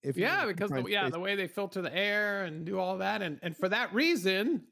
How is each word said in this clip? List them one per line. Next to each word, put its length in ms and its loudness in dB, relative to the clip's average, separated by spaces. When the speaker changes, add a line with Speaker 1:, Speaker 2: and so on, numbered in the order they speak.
Speaker 1:
If 140 -2
you're 120 2
Speaker 2:
Yeah, 140 2
Speaker 1:
in 60 0
Speaker 2:
because 220 -2
the, 60 -2
Speaker 1:
confined 180 0
Speaker 2:
yeah, 80 4
Speaker 1:
space. 100 0
Speaker 2:
the 80 -4
way 160 0
they 100 0
filter 360 -4
the 120 -4
air 500 0
and 200 -6
do 140 -4
all 200 0
that. 220 -2
And, 220 -4
and 120 -4
for 140 0
that 240 0
reason, 800 2